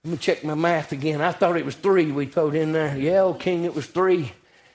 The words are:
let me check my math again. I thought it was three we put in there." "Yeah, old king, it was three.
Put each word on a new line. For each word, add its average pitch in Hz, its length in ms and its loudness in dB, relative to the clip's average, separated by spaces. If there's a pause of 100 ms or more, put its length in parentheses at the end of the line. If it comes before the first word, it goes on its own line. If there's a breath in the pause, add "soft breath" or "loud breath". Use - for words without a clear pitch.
let 160 60 -8
me 170 60 -2
check - 260 -2
my 151 120 -4
math 165 360 0
again. 147 300 -4
I 170 100 2
thought 175 260 0
it 151 80 -2
was 139 120 -8
three 180 340 2
we 139 160 -2
put 151 300 0
in 156 160 0
there." 151 240 0
"Yeah, 165 240 2
old 185 180 2
king, 175 240 -2
it 170 140 -4
was 151 100 -4
three. 175 460 2 (420 soft breath)